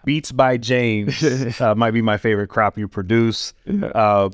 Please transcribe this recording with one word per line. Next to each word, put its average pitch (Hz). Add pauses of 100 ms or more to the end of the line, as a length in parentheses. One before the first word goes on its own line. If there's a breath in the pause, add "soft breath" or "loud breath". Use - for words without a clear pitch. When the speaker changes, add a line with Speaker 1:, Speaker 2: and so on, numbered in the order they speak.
Speaker 1:
Beets 147
by 127
James, 120
Speaker 2:
<laughs> 127
Speaker 1:
uh, 107
might 113
be 113
my 107
favorite 104
crop 107
you 104
produce. 113 (120)
Speaker 2:
Yeah. 202
Speaker 1:
Uh, 104